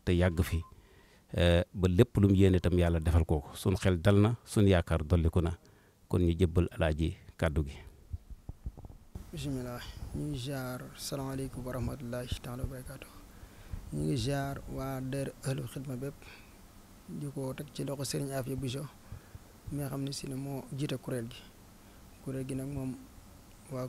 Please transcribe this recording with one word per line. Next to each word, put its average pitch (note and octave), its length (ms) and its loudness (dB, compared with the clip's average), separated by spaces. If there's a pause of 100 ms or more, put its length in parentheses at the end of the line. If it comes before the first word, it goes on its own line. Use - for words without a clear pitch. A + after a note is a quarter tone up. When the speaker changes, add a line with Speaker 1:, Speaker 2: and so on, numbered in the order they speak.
Speaker 1:
te F#2 100 2
yàgg F2 280 4
fi, E2+ 200 -2 (720)
eh, F2 280 6 (100)
ba F#2+ 160 2
lépp F#2 300 4
lu G2+ 100 8
mu G2+ 60 6
yéene F#2+ 240 8
itam F2+ 200 2
yàlla E2+ 220 4
defal E2 240 4
ko D#2 160 2
ko. - 140 -10
Sunu F#2+ 220 0
xel F2+ 260 2
dal G2+ 180 6
na, A2+ 240 4
sunu G2+ 240 4
yaakaar E2+ 380 4
dolliku E2+ 340 4
na. E2+ 160 0 (520)
Kon - 140 2
ñu E2+ 160 4
jébbal F2 340 4
Alaaji D#2+ 440 0 (220)
kàddu D#2 260 2
gi. C#2 100 -8 (1600)
Speaker 2:
Bismillah, C3 480 -6 (340)
ñu D3 140 -4
ngi C#3+ 100 -4
ziar, B2+ 420 -6 (160)
salaamaaleykum C3+ 680 -6
wa B2+ 80 -6
rahmatullahi B2 560 -6 (140)
taala B2+ 220 -8
wa C3 40 -2
barakaatu. C3 400 -12 (840)
Ñu D3 120 -4
ngi D#3 120 0
ziar C#3 440 -2 (160)
waa C3 240 -6
daayira C#3 320 -6 (120)
Ahlu C3+ 180 -2 (100)
Xidma C3 240 -8
bépp, C#3 180 -8 (920)
di D3+ 260 -8
ko C3 200 -6
teg D3 180 -12
ci C#3+ 120 -8
loxo C#3 200 -6
Serigne C3+ 320 -4
Afia C3+ 200 -4
Bousso, C3+ 280 -4 (880)
mi C#3+ 80 -4
nga C#3+ 80 -4
xam C#3 160 -6
ne C#3 80 -4
si - 160 -10
ne C3+ 60 -6
moo C3+ 300 -6 (120)
jiite C#3 240 -4
kuréel B2 300 -6
gi. - 100 -16 (840)
Kuréel C3+ 220 -6
gi C3+ 80 -6
nag C3 140 -6
moom C3 260 -4 (760)
waa B2+ 160 -4